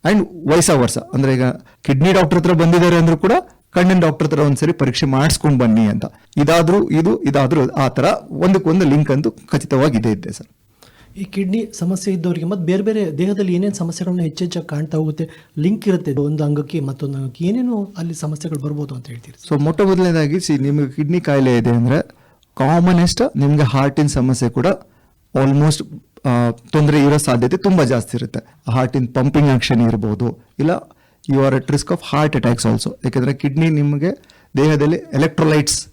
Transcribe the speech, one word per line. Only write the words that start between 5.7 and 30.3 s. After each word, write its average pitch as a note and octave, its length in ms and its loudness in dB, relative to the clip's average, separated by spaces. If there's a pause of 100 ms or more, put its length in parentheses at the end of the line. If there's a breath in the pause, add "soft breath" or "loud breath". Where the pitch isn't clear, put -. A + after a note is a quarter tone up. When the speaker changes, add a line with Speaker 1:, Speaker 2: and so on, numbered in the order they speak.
Speaker 1:
ಅಂತ. G#2+ 240 0 (320 soft breath)
ಇದಾದ್ರೂ E3 520 2
ಇದು, E3 340 0
ಇದಾದ್ರೂ C#3 460 2
ಆ C3+ 180 0
ತರ C3 180 -2 (240)
ಒಂದಕ್ಕೊಂದು F3+ 560 2
ಲಿಂಕ್ D3 260 2
ಅಂತೂ C#3 200 0
ಖಚಿತವಾಗಿ C3 680 -2
ಇದೇ A2 140 0
ಇದೆ - 200 -4
ಸರ್. - 160 -16 (680 soft breath)
Speaker 2:
ಈ G3 60 -10
ಕಿಡ್ನಿ G3 500 -4
ಸಮಸ್ಯೆ F#3+ 400 -4
ಇದ್ದವರಿಗೆ F3 320 -4
ಮತ್ತೆ F3+ 200 -6
ಬೇರೆ F#3+ 180 0
ಬೇರೆ G3+ 340 -4
ದೇಹದಲ್ಲಿ F#3+ 360 -2
ಏನೇನ್ G3 200 -2
ಸಮಸ್ಯೆಗಳನ್ನ F3 480 -4
ಹೆಚ್ಚೆಚ್ಚಾಗಿ E3+ 460 -6
ಕಾಣ್ತಾ D3+ 300 -6
ಹೋಗುತ್ತೆ, D#3 320 -4 (280 loud breath)
ಲಿಂಕ್ G3 300 -2
ಇರುತ್ತೆ F3 280 -2
ಒಂದು D3 280 -2
ಅಂಗಕ್ಕೆ D3 360 -4
ಮತ್ತೊಂದು C3+ 380 -6
ಅಂಗಕ್ಕೆ, C3+ 280 -8
ಏನೇನು A3 520 -4
ಅಲ್ಲಿ E3 160 -8
ಸಮಸ್ಯೆಗಳು D3+ 460 -8
ಬರ್ಬೋದು D3 360 -8
ಅಂತ B2 120 -14
ಹೇಳ್ತೀರಿ? - 400 -20
Speaker 1:
So D3 120 -2
ಮೊಟ್ಟ D#3+ 220 0
ಮೊದಲನೇದಾಗಿ, F3+ 580 2
ಸಿ, D#3 180 -2
ನಿಮಗೆ C#3 340 0
ಕಿಡ್ನಿ D3+ 300 -2
ಕಾಯಿಲೆ C3+ 360 2
ಇದೆ A#2 120 0
ಅಂದ್ರೆ A#2+ 320 2 (560 soft breath)
ಕಾಮನೆಸ್ಟ್ F3 800 2
ನಿಮ್ಗೆ D3 260 2
ಹಾರ್ಟಿನ C#3 440 0
ಸಮಸ್ಯೆ B2+ 420 0
ಕೂಡ B2+ 180 -2 (680 soft breath)
almost, C#3 500 2 (400)
ಆ, A#2+ 260 2
ತೊಂದ್ರೆ D3 540 2
ಇರೋ D3 120 4
ಸಾಧ್ಯತೆ B2+ 400 0
ತುಂಬಾ F#3 260 2
ಜಾಸ್ತಿ A#2+ 340 -2
ಇರುತ್ತೆ. - 540 -8
ಹಾರ್ಟಿನ C3 420 0
ಪಂಪಿಂಗ್ C#3+ 360 2
ಆಕ್ಷನ್ A#2+ 380 2
ಇರ್ಬೋದು, A2 520 -4 (200 soft breath)